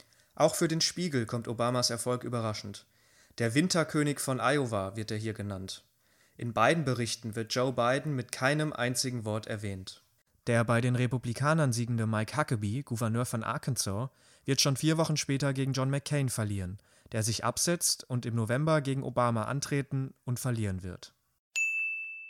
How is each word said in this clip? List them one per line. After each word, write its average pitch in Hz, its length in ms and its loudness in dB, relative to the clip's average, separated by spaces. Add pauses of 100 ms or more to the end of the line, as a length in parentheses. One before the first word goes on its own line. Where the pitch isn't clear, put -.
(360)
Auch 156 180 4
für 170 140 2
den 160 120 -2
Spiegel 143 460 0
kommt 117 220 -4
Obamas 120 420 0
Erfolg 123 320 -2
überraschend. 113 640 -6 (520)
„Der 117 160 2
Winterkönig 151 680 2
von 131 200 -2
Iowa“ 113 540 2
wird 110 160 -6
er 110 60 -2
hier 107 180 -4
genannt. 98 500 -8 (520)
In 120 180 -6
beiden 139 300 4
Berichten 117 500 -2
wird 110 180 -4
Joe 127 200 2
Biden 135 420 2
mit 123 160 -4
keinem 151 420 0
einzigen 123 520 -2
Wort 107 240 -2
erwähnt. 101 540 -8 (440)
Der 117 180 4
bei 117 160 2
den 123 140 2
Republikanern 127 760 2
siegende 113 340 0
Mike 107 300 0
Huckabee, 123 480 0
Gouverneur 117 420 -2
von 113 160 -4
Arkansas, 120 640 -4 (360)
wird 135 160 2
schon 139 160 4
vier 160 200 2
Wochen 156 200 2
später 139 360 0
gegen 135 200 0
John 131 180 0
McCain 143 380 0
verlieren, 98 500 -2 (320)
der 110 140 0
sich 110 200 -2
absetzt - 640 0
und 123 160 0
im 117 120 0
November 139 440 4
gegen 135 220 0
Obama 120 440 2
antreten 135 680 -2 (100)
und 123 140 -2
verlieren 104 460 -2
wird. 90 280 -12 (1160)